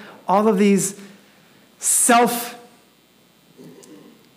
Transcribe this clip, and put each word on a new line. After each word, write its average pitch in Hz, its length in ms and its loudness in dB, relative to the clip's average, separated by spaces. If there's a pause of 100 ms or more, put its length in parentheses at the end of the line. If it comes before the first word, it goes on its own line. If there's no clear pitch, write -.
(260)
all 202 220 0
of 202 100 0
these 196 420 0 (800)
self - 800 0 (1800)